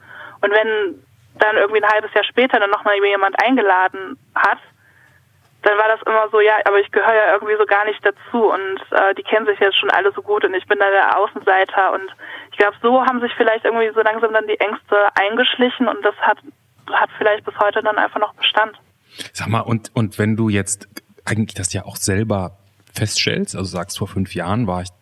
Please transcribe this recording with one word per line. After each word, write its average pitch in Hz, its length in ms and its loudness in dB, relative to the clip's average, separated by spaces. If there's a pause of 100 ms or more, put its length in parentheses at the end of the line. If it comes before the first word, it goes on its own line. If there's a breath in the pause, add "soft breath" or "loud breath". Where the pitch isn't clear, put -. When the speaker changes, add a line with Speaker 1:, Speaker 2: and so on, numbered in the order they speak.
(420 loud breath)
Speaker 1:
Und 202 100 0
wenn 214 520 0 (360)
dann 214 180 2
irgendwie 208 260 2
ein 208 80 2
halbes 214 220 -2
Jahr 208 100 2
später 247 360 2
dann 202 100 2
nochmal 202 340 0
jemand 196 400 0
eingeladen 190 720 0 (200)
hat, - 240 0 (1040 soft breath)
dann 208 160 2
war 220 80 2
das 220 180 0
immer 220 260 0
so, 220 80 2
ja, 214 140 6 (120)
aber 202 140 4
ich 202 120 -2
gehöre 214 240 2
ja 208 180 4
irgendwie 208 240 -2
so 208 80 2
gar 202 200 2
nicht 214 200 -4
dazu 208 460 0
und, 190 280 -4 (120)
äh, 196 240 2
die 196 80 -10
kennen 220 240 -2
sich 202 120 0
jetzt 196 180 2
schon 196 120 0
alle 196 240 2
so 202 80 -10
gut 208 240 0
und 190 80 -2
ich 185 140 -6
bin 208 100 0
da 196 140 2
der 190 260 2
Außenseiter 190 760 0
und 190 120 -4 (480 loud breath)
ich - 60 -12
glaub, 208 160 2 (100)
so 247 200 4
haben 247 160 0
sich 233 160 -4
vielleicht 226 300 0
irgendwie 226 280 0
so 220 80 2
langsam 220 300 0
dann 220 160 0
die 214 120 -2
Ängste 208 360 -2 (240)
eingeschlichen 247 680 0
und - 180 -2
das 208 160 0
hat, 214 160 2 (560)
hat 202 240 0
vielleicht 214 280 0
bis - 120 -10
heute 208 240 0
dann 214 160 -2
einfach 208 220 -2
noch 208 160 -2
Bestand. 214 420 -2 (560 loud breath)
Speaker 2:
Sag - 140 -8
mal, 110 140 0
und, 113 340 -4
und 110 240 -2
wenn 107 180 0
du 113 120 0
jetzt 101 380 -2 (380)
eigentlich 107 300 -4
das - 180 -4
ja 95 120 -6
auch - 100 -14
selber 98 600 -2 (360)
feststellst, - 640 -2
also 95 120 -6
sagst, 87 300 -8
vor 101 100 -4
fünf - 280 -4
Jahren 98 320 -2
war 90 160 -4
ich 92 60 -14 (120)